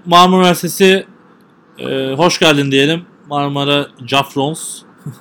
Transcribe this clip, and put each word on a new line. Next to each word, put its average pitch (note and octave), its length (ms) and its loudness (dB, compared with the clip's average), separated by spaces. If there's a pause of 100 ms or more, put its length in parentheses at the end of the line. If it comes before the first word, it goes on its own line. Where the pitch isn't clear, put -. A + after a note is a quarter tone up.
Marmara F3+ 340 4
Üniversitesi, F#3 680 2 (720)
e, C3+ 340 -6
hoş E3 260 0
geldin C#3+ 320 2
diyelim. C#3+ 300 0 (280)
Marmara C#3+ 580 -4 (200)
Jafrons. C#3 720 -4 (400)